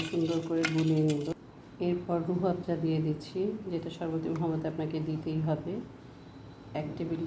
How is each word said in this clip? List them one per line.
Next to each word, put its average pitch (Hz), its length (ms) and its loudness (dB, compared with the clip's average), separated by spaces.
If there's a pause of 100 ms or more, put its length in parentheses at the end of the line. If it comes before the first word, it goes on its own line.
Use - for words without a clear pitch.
সুন্দর 165 360 2
করে 165 180 2 (100)
গুলিয়ে 160 360 6
নেব। 147 160 2 (640)
এরপর 175 300 2 (100)
রুহ 175 140 2 (120)
আফজা 175 300 0
দিয়ে 160 220 4
দিচ্ছি, 151 340 -2 (320)
যেটা 165 260 -2
শরবতি 160 360 -2
মোহাম্মদ 160 380 0
আপনাকে 156 260 -2 (120)
দিতেই 156 380 0
হবে। 165 260 0 (1040)
এক 151 160 -4
টেবিল 165 320 -2